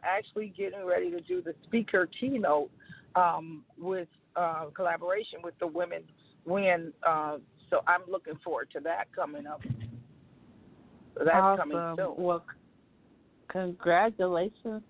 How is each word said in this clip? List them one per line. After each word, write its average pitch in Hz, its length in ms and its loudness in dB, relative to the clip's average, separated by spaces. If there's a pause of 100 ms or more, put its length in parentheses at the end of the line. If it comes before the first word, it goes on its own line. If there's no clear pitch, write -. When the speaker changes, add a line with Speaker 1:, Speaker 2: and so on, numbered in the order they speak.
Speaker 1:
actually 208 460 -2
getting 190 340 -6
ready 180 280 0
to 175 100 -6
do 180 220 -4
the 160 100 -6 (100)
speaker 202 440 2
keynote, 208 640 0 (440)
um, 165 480 2 (140)
with, 175 320 -6 (260)
uh, 165 380 -2
collaboration 175 680 -2
with 170 160 -10
the 175 80 -2
Women 170 360 -4 (400)
Win. 175 480 2 (120)
Uh, 151 340 2 (320)
so 180 180 2
I'm 175 220 4
looking 185 280 -6
forward 143 340 -6
to 160 100 -6
that 165 320 -4
coming 147 320 -6
up. 151 160 -10 (1500)
So - 80 -2
that's 165 140 6
Speaker 2:
Awesome. 190 320 4
Speaker 1:
coming 165 280 -2
soon. 185 200 -2
Speaker 2:
Well, 175 220 2
c-, - 180 -20 (880)
congratulations 185 1400 0